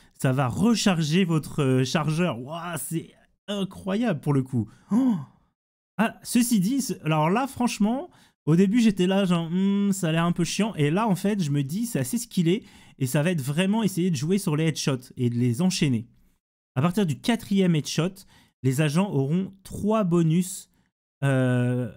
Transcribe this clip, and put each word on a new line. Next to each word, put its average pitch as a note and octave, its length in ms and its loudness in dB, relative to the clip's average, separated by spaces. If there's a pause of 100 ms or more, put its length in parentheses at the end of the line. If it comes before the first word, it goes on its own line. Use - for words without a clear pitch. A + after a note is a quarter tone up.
(140)
ça C3 180 0
va C3 140 0
recharger F3+ 760 2
votre, D#3+ 380 -2
euh, C3 220 2
chargeur. D3+ 560 -2
Waouh, E3 380 -10
c'est - 320 -8 (380)
incroyable G3 720 -4
pour D3 120 0
le C3+ 120 2
coup. A#2 260 -4 (220)
Oh. A#3+ 240 2 (800)
Ah, - 260 -2
ceci A#3+ 380 2
dit, A#3+ 220 0
ce, - 100 -4 (120)
alors D#3 260 2
là, B3+ 180 0
franchement, A#3+ 640 -2 (360)
au D3+ 80 4
début, G3 260 4
j'étais G3 280 4
là, G3 160 2
genre, E3+ 260 0
hmm, G3 400 2
ça F3+ 200 -2
a - 20 0
l'air E3 120 2
un F3 60 2
peu E3+ 140 -2
chiant. G3+ 320 -2
Et D3 160 2
là, G#3+ 160 0
en F3+ 80 2
fait, G3 260 0
je C#3+ 80 -2
me C#3+ 140 0
dis, F#3 220 -4
c'est - 120 -4
assez C3+ 200 -2
skillé. F3+ 460 -2 (360)
Et C3+ 60 0
ça D3 180 0
va F#3 80 0
être D#3 100 -2
vraiment F#3+ 400 0
essayer F3+ 300 0
de D3+ 40 -2
jouer D#3+ 220 0
sur E3 160 -2
les D#3 120 0
headshots D3+ 500 -2
et B2 140 0
de A#2+ 40 -2
les A#2+ 280 0
enchaîner. C#3+ 440 0 (680)
À B2+ 40 0
partir F3+ 260 2
du C#3 120 -2
quatrième G3 560 2
headshot, D#3 400 -2 (480)
les C3 180 2
agents D#3+ 300 2
auront E3 420 -2 (120)
trois G#3 400 -2
bonus, E3+ 680 0 (540)
euh, B2 720 0